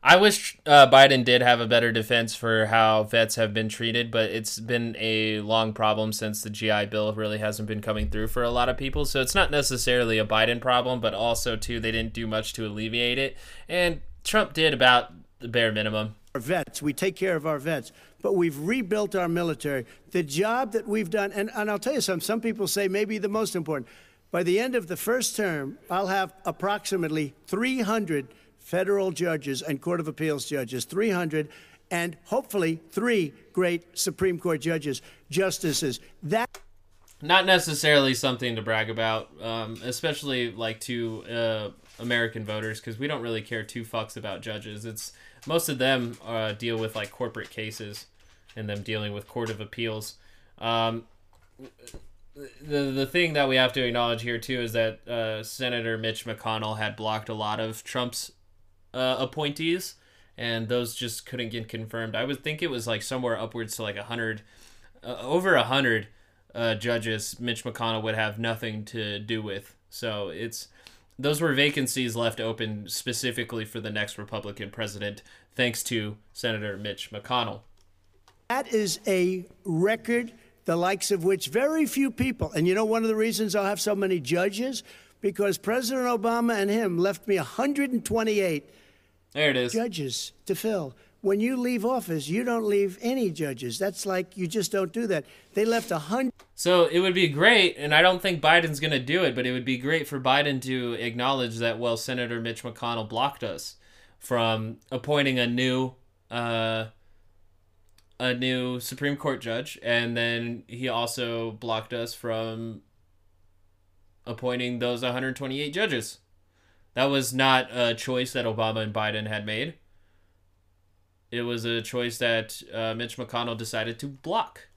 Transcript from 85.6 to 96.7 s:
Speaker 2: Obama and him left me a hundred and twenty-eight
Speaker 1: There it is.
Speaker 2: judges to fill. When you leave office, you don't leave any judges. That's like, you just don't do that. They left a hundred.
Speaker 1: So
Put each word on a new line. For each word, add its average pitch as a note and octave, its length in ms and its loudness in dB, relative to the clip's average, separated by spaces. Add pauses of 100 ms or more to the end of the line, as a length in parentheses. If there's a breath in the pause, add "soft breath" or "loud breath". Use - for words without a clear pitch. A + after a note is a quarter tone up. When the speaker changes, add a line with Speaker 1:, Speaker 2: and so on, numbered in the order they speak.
Speaker 2:
Obama A#3 480 2
and G3+ 160 2
him G#3 260 2
left F#3+ 320 0
me G3 80 4
a D#3+ 80 0
hundred C#4 460 0
and A#3 140 -2
twenty-eight G3+ 640 0 (640 soft breath)
Speaker 1:
There D3 180 2
it C3 60 2
is. B2 160 0
Speaker 2:
judges F3 600 -4 (140)
to F#3+ 80 0
fill. F3 420 -4 (240 soft breath)
When G3+ 200 2
you B3+ 160 0
leave B3 280 0
office, F3 440 -2
you G#3+ 160 -2
don't A#3 200 0
leave G3+ 380 2
any A#3+ 300 0
judges. C3 440 -6
That's F#3+ 300 -4
like, F#3 300 -4
you F#3 100 -2
just F3 240 -2
don't F#3+ 220 -2
do A3+ 160 -2
that. E3 160 0 (300 loud breath)
They G3+ 100 2
left A3+ 260 0
a E3+ 80 -2
hundred. A#3 340 -2 (220)
Speaker 1:
So F3 300 6